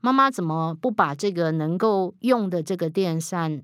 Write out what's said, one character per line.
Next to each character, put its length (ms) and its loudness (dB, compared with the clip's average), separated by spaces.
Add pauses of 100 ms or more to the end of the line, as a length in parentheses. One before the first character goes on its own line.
妈 100 2
妈 180 6
怎 140 -4
么 320 0
不 160 -2
把 240 0
这 160 -2
个 220 0
能 240 0
够 420 2
用 300 2
的 120 -2
这 140 -2
个 140 -2
电 320 0
扇 420 -4